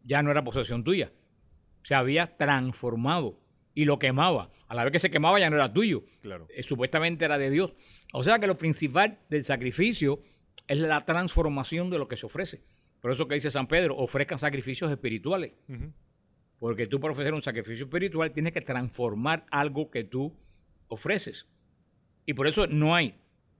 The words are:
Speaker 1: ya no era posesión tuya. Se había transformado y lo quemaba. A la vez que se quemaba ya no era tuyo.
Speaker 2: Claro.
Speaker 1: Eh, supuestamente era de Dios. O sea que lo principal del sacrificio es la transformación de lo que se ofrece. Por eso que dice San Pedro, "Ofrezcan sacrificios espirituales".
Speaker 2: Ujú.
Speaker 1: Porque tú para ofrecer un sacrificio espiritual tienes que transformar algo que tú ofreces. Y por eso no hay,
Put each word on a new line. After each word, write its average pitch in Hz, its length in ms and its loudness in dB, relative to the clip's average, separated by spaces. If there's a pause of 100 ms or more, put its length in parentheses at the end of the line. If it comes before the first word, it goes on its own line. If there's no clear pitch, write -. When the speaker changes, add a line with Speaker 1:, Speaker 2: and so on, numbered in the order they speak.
Speaker 1:
ya 143 200 2
no 147 80 2
era 143 120 2
posesión 117 400 -4
tuya. 165 280 0 (720)
Se 139 120 0
había 139 300 4 (120)
transformado 127 1000 0 (340)
y 147 120 2
lo 143 140 4
quemaba. 135 500 2 (180)
A 113 80 -10
la 120 80 0
vez 135 80 2
que 170 80 2
se 185 120 2
quemaba 170 280 6
ya 170 100 4
no 151 60 2
era 131 160 4
tuyo. 185 320 2 (180)
Speaker 2:
Claro. 87 320 -12
Speaker 1:
Eh, 127 100 -10
supuestamente 156 640 0
era 147 120 2
de 135 120 0
Dios. 160 240 2 (380)
O 127 120 -2
sea 214 160 4
que 208 80 0
lo 185 100 2
principal 160 640 0 (100)
del 151 140 0
sacrificio 143 800 0 (460)
es 143 120 0
la 156 260 0
transformación 165 840 0
de 180 80 -2
lo 139 100 -4
que 117 100 -8
se - 80 -12
ofrece. - 380 -8 (380)
Por 120 100 -2
eso 135 160 -2
que 143 80 -2
dice 147 160 -2
San 131 160 -2
Pedro, 165 280 2
"Ofrezcan 139 440 -2
sacrificios 143 520 -2
espirituales". 135 640 -4 (160)
Speaker 2:
Ujú. 135 240 -10 (680)
Speaker 1:
Porque 113 280 -2
tú 135 120 -2
para 151 140 -2
ofrecer 143 200 -2
un 147 100 -4
sacrificio 113 420 -6
espiritual 160 460 -2
tienes 160 220 -2
que 165 80 -4
transformar 123 920 -2
algo 147 400 -2
que 117 120 -4
tú 135 320 -6 (520)
ofreces. - 600 -6 (800)
Y 151 80 -4
por 135 140 0
eso 185 180 2
no 156 300 2
hay, 151 200 0 (440)